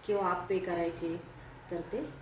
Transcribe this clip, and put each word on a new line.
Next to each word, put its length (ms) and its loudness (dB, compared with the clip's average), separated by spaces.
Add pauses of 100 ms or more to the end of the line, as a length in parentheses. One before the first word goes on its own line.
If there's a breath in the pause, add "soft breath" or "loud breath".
किंवा 200 4
आप्पे 320 2
करायचे, 640 0 (500)
तर 100 0
ते 240 -2 (180)